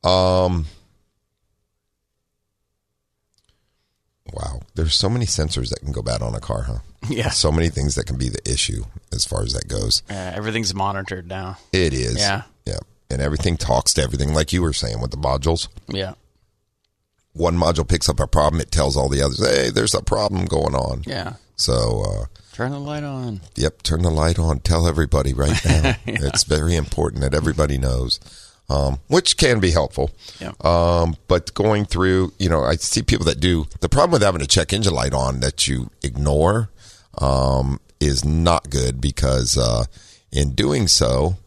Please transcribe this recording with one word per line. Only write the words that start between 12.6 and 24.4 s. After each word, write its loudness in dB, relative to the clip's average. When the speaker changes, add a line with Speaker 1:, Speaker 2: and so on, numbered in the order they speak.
Speaker 1:
Yeah. -6
And -2
everything 0
talks 0
to 2
everything, -2
like 0
you 0
were 0
saying -4
with -6
the -10
modules. -2
Speaker 2:
Yeah. -6
Speaker 1:
One 2
module 2
picks 2
up 0
a 2
problem, 2
it -6
tells 2
all 2
the 2
others, 0
"Hey, 4
there's 2
a 0
problem 0
going 0
on." -2
Speaker 2:
Yeah. -8
Speaker 1:
So, 0
uh, -4
Speaker 2:
Turn -6
the -8
light -8
on. -8
Speaker 1:
Yep, -2
turn 0
the 4
light 2
on. 2